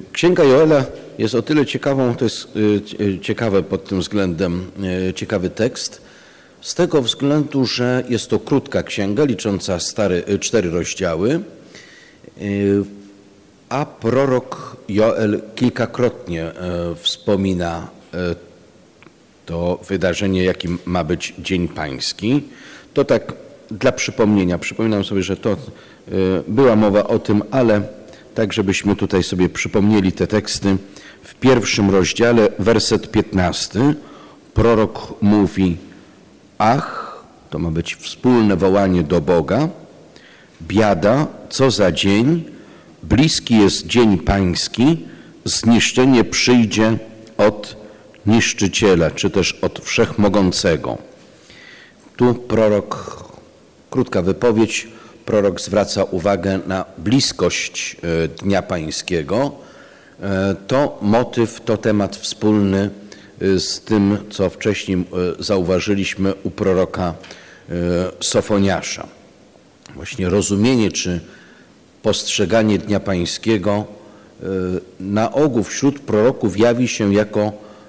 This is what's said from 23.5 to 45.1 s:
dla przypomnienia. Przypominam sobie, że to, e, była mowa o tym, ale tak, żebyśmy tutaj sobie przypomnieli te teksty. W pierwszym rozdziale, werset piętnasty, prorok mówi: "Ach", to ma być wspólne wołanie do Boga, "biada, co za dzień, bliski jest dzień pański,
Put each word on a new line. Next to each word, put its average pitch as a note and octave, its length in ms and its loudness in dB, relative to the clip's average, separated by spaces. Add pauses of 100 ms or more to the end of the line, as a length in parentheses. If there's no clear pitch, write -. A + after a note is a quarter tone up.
dla B2 220 0
przypomnienia. G2+ 680 2
Przypominam G#2+ 460 -2
sobie, G2 180 -2
że F2+ 140 -4
to, - 140 -2
e, F#2+ 60 0 (920)
była A#2 280 4
mowa G#2 300 4
o G#2+ 120 0
tym, G#2 320 0
ale A2 320 2 (520)
tak, A2 180 -2
żebyśmy G2 440 0
tutaj F#2 260 0
sobie F2+ 260 0
przypomnieli G2+ 640 2
te F#2 140 -2
teksty. G2 500 0 (460)
W - 120 -18
pierwszym A#2+ 560 2
rozdziale, A2 580 4 (100)
werset G#2+ 520 2
piętnasty, G2+ 840 0 (600)
prorok A2 680 2
mówi: F#2+ 560 4 (840)
"Ach", - 640 -2 (260)
to D2+ 80 -8
ma E2 120 -2
być E2 260 -4
wspólne A2+ 600 2
wołanie F#2+ 460 2
do D#2+ 180 0
Boga, F2 480 0 (960)
"biada, G2+ 640 2 (240)
co C3+ 200 2
za F#2+ 220 2
dzień, A#2+ 600 0 (480)
bliski A2+ 560 2
jest G2 280 2
dzień A2 320 4
pański, G2 800 0 (460)